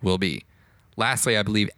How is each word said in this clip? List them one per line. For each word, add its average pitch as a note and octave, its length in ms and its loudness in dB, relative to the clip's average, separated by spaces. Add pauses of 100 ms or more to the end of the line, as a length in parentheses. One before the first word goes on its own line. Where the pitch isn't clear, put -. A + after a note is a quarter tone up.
will F#2 160 2
be. E2+ 260 -4 (520)
Lastly, A#2 420 0
I G#2 60 0
believe G#2 340 0